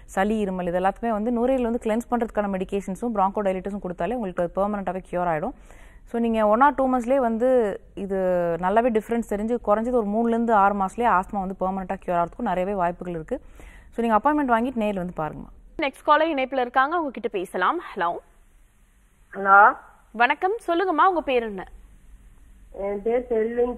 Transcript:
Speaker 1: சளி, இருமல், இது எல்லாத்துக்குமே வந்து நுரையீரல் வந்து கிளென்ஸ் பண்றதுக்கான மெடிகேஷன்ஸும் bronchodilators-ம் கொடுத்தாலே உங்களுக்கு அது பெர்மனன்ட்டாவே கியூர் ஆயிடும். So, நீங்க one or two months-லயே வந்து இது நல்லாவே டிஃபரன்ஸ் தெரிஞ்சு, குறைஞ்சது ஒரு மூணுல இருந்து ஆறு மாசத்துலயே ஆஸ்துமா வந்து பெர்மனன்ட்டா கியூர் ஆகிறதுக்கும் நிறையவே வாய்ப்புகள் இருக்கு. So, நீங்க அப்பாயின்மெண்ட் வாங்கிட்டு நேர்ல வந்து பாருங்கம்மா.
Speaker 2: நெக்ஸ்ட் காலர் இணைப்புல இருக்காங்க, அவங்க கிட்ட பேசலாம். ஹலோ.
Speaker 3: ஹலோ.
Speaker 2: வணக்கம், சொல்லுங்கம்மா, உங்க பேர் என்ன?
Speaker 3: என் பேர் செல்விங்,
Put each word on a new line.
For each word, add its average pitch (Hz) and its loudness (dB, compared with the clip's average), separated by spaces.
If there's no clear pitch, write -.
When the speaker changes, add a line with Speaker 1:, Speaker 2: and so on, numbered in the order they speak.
Speaker 1:
சளி, 208 -2
இருமல், 185 -4
இது 180 -2
எல்லாத்துக்குமே 196 -2
வந்து 214 -2
நுரையீரல் 247 0
வந்து 233 -2
கிளென்ஸ் 226 -4
பண்றதுக்கான 220 -2
மெடிகேஷன்ஸும் 196 -6
bronchodilators-ம் 196 -2
கொடுத்தாலே 180 -4
உங்களுக்கு 190 -4
அது 170 -4
பெர்மனன்ட்டாவே 190 -4
கியூர் 180 -2
ஆயிடும். 170 -2
So, 233 -6
நீங்க 220 2
one 220 4
or 277 4
two 262 2
months-லயே 254 2
வந்து 233 2
இது 190 -6
நல்லாவே 220 2
டிஃபரன்ஸ் 226 -4
தெரிஞ்சு, 220 -2
குறைஞ்சது 220 2
ஒரு 233 2
மூணுல 226 0
இருந்து 233 2
ஆறு 202 4
மாசத்துலயே 202 0
ஆஸ்துமா 196 -4
வந்து 190 -8
பெர்மனன்ட்டா 190 -4
கியூர் 175 0
ஆகிறதுக்கும் 170 -4
நிறையவே 185 -2
வாய்ப்புகள் 175 -4
இருக்கு. 165 -8
So, 233 -4
நீங்க 220 4
அப்பாயின்மெண்ட் 277 2
வாங்கிட்டு 247 -4
நேர்ல 214 -2
வந்து 180 -6
பாருங்கம்மா. - -10
Speaker 2:
நெக்ஸ்ட் 269 -4
காலர் 311 4
இணைப்புல 262 -2
இருக்காங்க, 262 0
அவங்க 311 -2
கிட்ட 226 -6
பேசலாம். 190 -2
ஹலோ. 175 -2
Speaker 3:
ஹலோ. 196 8
Speaker 2:
வணக்கம், 294 0
சொல்லுங்கம்மா, 339 2
உங்க 339 0
பேர் 254 0
என்ன? 202 -10
Speaker 3:
என் 202 -6
பேர் 240 0
செல்விங், 233 0